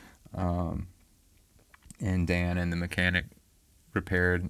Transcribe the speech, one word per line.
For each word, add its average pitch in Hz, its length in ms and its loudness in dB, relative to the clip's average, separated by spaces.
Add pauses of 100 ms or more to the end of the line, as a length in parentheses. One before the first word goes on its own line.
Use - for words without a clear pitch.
(360)
um, 87 520 -2 (1120)
and 92 280 0
Dan 87 320 2
and 87 120 0
the 85 60 -2
mechanic 90 480 0 (680)
repaired 90 560 2